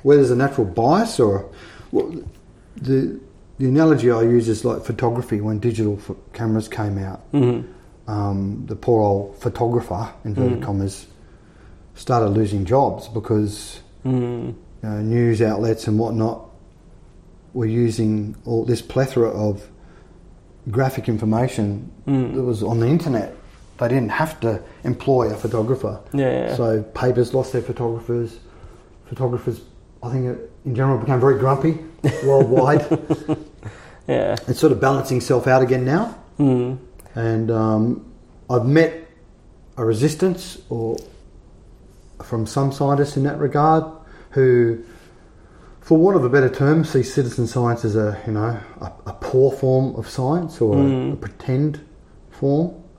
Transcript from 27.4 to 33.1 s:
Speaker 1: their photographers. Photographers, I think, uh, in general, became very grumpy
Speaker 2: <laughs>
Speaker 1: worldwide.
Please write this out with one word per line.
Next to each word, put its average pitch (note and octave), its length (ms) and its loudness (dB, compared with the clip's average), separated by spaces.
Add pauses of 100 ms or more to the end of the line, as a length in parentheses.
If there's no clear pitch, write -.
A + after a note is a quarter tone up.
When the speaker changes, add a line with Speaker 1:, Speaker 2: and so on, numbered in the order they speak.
Speaker 1:
their B2 80 -2
photographers. A#2 760 -4 (680)
Photographers, B2 540 -4 (420)
I A#2+ 80 -10
think, B2+ 180 -2
uh, - 60 -6 (300)
in B2+ 100 -4
general, C3+ 220 2
became B2+ 220 0
very C3 180 4
grumpy C#3 400 0 (240)
Speaker 2:
<laughs> C3 240 -2
Speaker 1:
worldwide. C3+ 600 4 (1200)